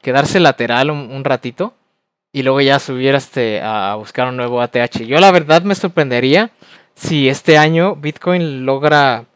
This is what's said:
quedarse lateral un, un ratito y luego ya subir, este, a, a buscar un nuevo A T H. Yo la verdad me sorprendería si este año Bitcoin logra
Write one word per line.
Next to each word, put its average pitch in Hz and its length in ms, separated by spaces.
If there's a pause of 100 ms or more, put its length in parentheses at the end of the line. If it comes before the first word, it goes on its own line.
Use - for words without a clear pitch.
quedarse 139 380
lateral 131 520
un, 143 200
un 135 140
ratito 131 480 (600)
y 135 100
luego 131 160
ya 139 200
subir, 135 360
este, 120 460
a, 104 320
a - 20
buscar 107 320
un 127 80
nuevo 123 240
A 120 80
T 123 140
H. 120 240
Yo 135 160
la 196 100
verdad 165 300
me 196 120
sorprendería 151 760 (420)
si 143 360
este 151 280
año 165 380
Bitcoin 151 720
logra 135 580 (120)